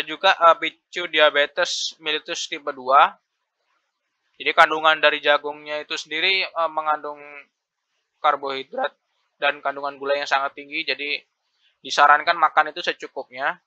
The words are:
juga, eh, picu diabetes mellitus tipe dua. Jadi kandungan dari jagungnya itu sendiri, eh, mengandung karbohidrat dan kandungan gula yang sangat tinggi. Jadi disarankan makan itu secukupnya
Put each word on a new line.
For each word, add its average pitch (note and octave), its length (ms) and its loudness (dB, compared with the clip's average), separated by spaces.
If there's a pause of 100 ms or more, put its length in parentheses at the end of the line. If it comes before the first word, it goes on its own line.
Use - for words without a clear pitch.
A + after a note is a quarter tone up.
juga, D#3 320 0
eh, E3 240 6
picu E3+ 480 -8
diabetes D3+ 880 2
mellitus D#3 480 -6
tipe D3 240 -8
dua. C3+ 400 4 (1300)
Jadi D3 160 -2
kandungan D#3 480 4
dari D3+ 160 4
jagungnya D3 640 -2
itu D#3 160 -8
sendiri, F3 480 -2
eh, E3 240 -4
mengandung D3+ 480 -6 (1040)
karbohidrat C#3+ 720 -4 (480)
dan D3 160 -2
kandungan C#3+ 400 -8
gula C3+ 160 -2
yang C#3+ 160 -4
sangat C#3 240 0
tinggi. D3 320 -10
Jadi C#3+ 320 -6 (640)
disarankan D3 560 2
makan D3+ 320 2
itu D#3+ 80 -12
secukupnya D3 880 -8